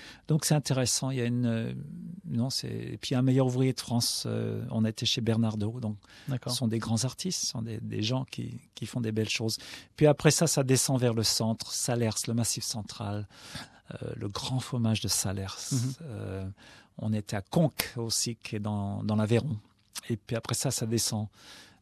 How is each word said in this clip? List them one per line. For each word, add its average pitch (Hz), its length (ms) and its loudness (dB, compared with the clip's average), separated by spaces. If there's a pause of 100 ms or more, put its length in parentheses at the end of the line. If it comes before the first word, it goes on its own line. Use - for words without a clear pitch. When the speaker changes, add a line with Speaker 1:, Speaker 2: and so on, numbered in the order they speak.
(260)
Speaker 1:
donc, 156 180 2
c'est - 100 4
intéressant. 131 560 2
Il 135 80 -2
y - 20 0
a 117 60 2
une, 120 200 2
euh, 117 260 0 (540)
non, 131 240 0
c'est, - 220 -4
et 113 280 -6
puis - 140 -2
un 127 80 4
meilleur 131 240 6
ouvrier 127 260 2
de - 60 -4
France, - 480 0
euh, 110 440 -2
on 110 140 2
a 110 40 4
été 110 180 -2
chez - 140 2
Bernardo. 110 580 2
Donc, 107 180 -4 (300)
Speaker 2:
D'accord. 131 260 -4
Speaker 1:
ce 123 60 -2
sont 123 80 0
des 113 140 2
grands 113 240 2
artistes, 180 380 -4
ce - 40 -2
sont - 160 -4
des, 113 160 -6
des 107 240 -4
gens 127 220 0
qui, 120 340 -8 (160)
qui - 120 -6
font 123 140 -4
des 110 120 0
belles 107 160 2
choses. 110 300 -2 (380)
Puis 151 120 8
après 151 240 6
ça, 165 160 4
ça 139 160 2
descend 131 340 4
vers 120 160 4
le 113 80 2
centre, 113 500 0
Salers, 117 540 0
le 117 80 0
Massif 117 300 0
central, 104 640 -6 (760)
euh, - 140 -6
le - 120 -6
grand 127 300 -4
fromage 113 420 2
de 101 80 -2
Salers. 98 460 -2 (160)
Speaker 2:
Mhm. 135 80 2 (280)
Speaker 1:
Euh, 101 420 -6 (500)
on 110 140 -2
était 107 240 -2
à 98 60 -2
Conques - 540 0
aussi, 117 460 -2
qui - 140 -8
est 107 40 -2
dans, 101 440 -4
dans 107 100 0
l'Aveyron. 107 440 2 (500)
Et 120 80 0
puis - 200 -8
après 117 200 -4
ça, - 160 0
ça - 140 -2
descend, 110 420 0 (540)